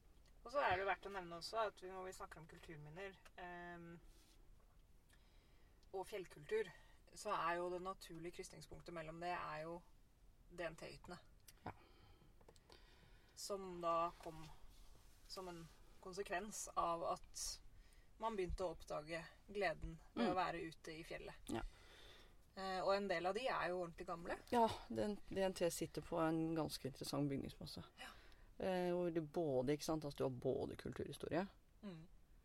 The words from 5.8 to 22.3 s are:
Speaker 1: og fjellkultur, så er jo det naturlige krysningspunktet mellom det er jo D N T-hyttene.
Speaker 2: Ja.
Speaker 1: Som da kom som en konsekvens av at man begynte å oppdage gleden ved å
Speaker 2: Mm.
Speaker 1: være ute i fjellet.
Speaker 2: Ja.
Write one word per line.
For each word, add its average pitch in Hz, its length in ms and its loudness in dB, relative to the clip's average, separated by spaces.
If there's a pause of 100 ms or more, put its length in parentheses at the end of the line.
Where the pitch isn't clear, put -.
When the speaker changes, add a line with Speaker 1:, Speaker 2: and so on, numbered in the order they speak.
Speaker 1:
og - 120 -2
fjellkultur, 151 640 -2 (460)
så 208 160 -2
er 170 260 4
jo 175 140 2
det 180 100 0
naturlige 180 560 -6
krysningspunktet 160 560 -10
mellom 160 260 -6
det 175 140 0
er 156 300 -2
jo 170 160 -4 (720)
D 175 120 -6
N 165 120 -2
T-hyttene. - 420 -10 (480)
Speaker 2:
Ja. - 60 -4 (1600)
Speaker 1:
Som 190 460 -4
da 170 380 4
kom 156 240 -8 (840)
som 185 200 -6
en 170 200 -8 (340)
konsekvens 185 640 -2 (100)
av 170 260 4
at - 420 -2 (760)
man 226 180 2
begynte 185 260 2
å 170 120 4
oppdage 160 460 -4 (280)
gleden 165 480 2 (160)
ved 233 160 6
å - 20 4
Speaker 2:
Mm. 180 40 4
Speaker 1:
være 165 320 2
ute 160 260 -8
i 160 100 -8
fjellet. - 300 -8 (160)
Speaker 2:
Ja. 113 120 0 (920)